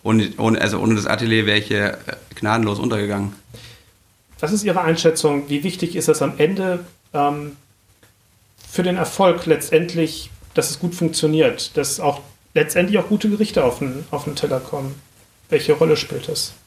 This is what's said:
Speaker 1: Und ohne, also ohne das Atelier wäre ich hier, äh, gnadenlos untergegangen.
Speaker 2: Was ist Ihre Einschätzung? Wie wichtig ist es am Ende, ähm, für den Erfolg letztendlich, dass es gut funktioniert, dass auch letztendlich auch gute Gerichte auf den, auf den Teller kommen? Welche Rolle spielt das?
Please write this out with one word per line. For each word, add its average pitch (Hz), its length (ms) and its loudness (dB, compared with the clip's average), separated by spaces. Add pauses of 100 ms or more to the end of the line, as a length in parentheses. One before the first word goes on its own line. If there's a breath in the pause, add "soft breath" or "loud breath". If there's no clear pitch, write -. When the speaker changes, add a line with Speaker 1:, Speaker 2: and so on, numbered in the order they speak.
Speaker 1:
Und 110 380 2
ohne, 110 220 2
also 101 180 0
ohne 113 160 2
das 104 100 -4
Atelier 110 400 0
wäre 104 120 2
ich 104 100 -2
hier, 104 300 0 (100)
äh, - 80 -10 (200)
gnadenlos 107 440 0
untergegangen. 104 540 -2 (1040 loud breath)
Speaker 2:
Was 160 140 -2
ist 208 100 -2
Ihre 185 160 0
Einschätzung? 160 680 2
Wie 143 160 -2
wichtig 175 320 -4
ist 156 100 0
es 151 140 4
am 139 160 -2
Ende, 180 480 0 (280)
ähm, 147 440 -2 (1120)
für 175 120 -2
den 180 120 0
Erfolg 180 500 2
letztendlich, 160 840 0 (240)
dass - 160 0
es - 100 -8
gut 175 160 -4
funktioniert, 160 800 0
dass 143 240 -2
auch - 220 -2 (320)
letztendlich 185 440 2
auch 175 120 0
gute 208 200 2
Gerichte 208 360 0
auf 120 140 0
den, 139 320 -6
auf 143 120 -6
den 147 140 -6
Teller 135 240 -2
kommen? 135 340 -8 (540)
Welche 151 240 2
Rolle 156 240 4
spielt - 320 -8
das? - 240 -6 (140)